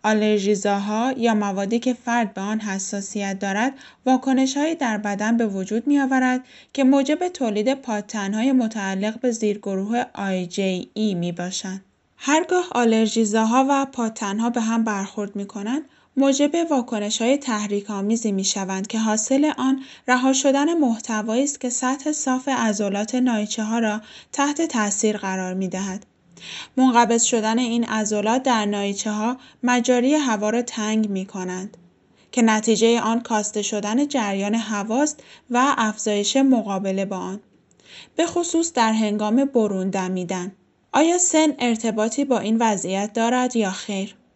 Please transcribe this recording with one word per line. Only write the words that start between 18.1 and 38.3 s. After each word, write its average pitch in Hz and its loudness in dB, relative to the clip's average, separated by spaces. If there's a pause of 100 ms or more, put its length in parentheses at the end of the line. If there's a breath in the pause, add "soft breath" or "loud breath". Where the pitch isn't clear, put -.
می‌شوند 190 -2
که 220 -4
حاصل 220 2
آن 262 0 (260 loud breath)
رها 254 2
شدن 285 2
محتوایی 226 0
است 277 -6
که 247 -4
سطح 269 -4
صاف 262 -2
عضلات 214 -2
نایچه‌ها 226 0
را 220 0 (320 loud breath)
تحت 294 0
تاثیر 214 0
قرار 190 -6
می‌دهد. 190 -6 (680 loud breath)
منقبض 233 4
شدن 226 0
این 233 0
عضلات 214 0
در 233 2
نایچه‌ها 208 -2 (260 loud breath)
مجاری 247 4
هوا 220 0
را 240 0
تنگ 220 -2
می‌کنند 185 -8 (560 soft breath)
که 240 2
نتیجه 220 4
آن 226 0
کاسته 214 -2
شدن 214 -2
جریان 208 -2
هواست 220 -2 (280 loud breath)
و 254 4
افزایش 214 0
مقابله 196 2
با 190 -6
آن، 185 -8 (760 loud breath)
به 330 2
خصوص 330 0